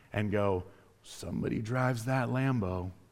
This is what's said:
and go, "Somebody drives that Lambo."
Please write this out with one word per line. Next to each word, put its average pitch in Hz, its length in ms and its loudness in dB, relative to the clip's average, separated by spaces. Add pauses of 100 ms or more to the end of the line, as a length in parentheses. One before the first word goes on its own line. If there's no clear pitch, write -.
(120)
and 104 200 0
go, 98 320 2 (380)
"Somebody - 580 -4
drives 123 460 0
that 131 240 2
Lambo." 104 600 0 (220)